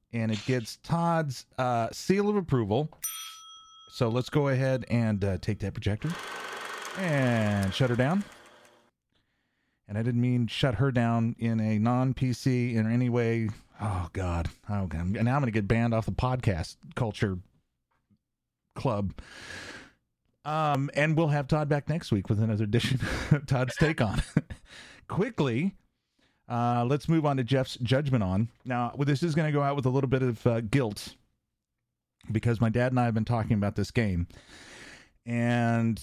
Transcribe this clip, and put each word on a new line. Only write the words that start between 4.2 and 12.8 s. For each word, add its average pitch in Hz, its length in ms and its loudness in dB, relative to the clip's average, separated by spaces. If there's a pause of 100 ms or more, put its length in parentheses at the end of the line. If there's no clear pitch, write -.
go 143 200 2
ahead 131 420 0
and, 110 340 2
uh, 95 140 0
take 104 220 -4
that 98 120 -6
projector 110 380 -4 (880)
and 113 760 2
shut 131 160 2
her 120 80 2
down. 156 260 2 (1700)
And 101 80 -6
I 113 60 0
didn't 120 180 0
mean 123 280 2
shut 131 260 0
her 135 180 2
down 117 460 2
in 113 220 0
a 110 180 2
non-P 123 560 2
C 123 400 0
in 110 180 2